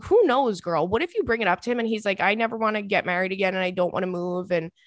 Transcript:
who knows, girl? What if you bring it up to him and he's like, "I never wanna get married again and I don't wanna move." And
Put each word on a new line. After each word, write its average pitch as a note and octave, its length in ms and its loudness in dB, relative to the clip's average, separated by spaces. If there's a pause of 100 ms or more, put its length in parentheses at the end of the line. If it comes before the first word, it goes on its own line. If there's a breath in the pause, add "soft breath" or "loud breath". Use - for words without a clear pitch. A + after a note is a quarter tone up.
who G#4+ 240 4
knows, B3 340 2
girl? E3 260 0
What G#3 160 0
if F4 140 -4
you G#4 80 0
bring A#3 180 0
it G3+ 60 2
up F3+ 140 2
to A#3+ 100 -4
him B3 80 0
and A#3 80 -2
he's A3 160 -2
like, G3 160 -2
"I G3 160 2
never A3+ 220 -2
wanna G#3+ 240 0
get G3 240 0
married F#3 260 -2
again F#3+ 240 0
and F#3 80 -2
I F#3 80 -2
don't F3+ 220 0
wanna F3+ 140 -2
move." F3+ 440 -4
And E3 200 -2 (160 soft breath)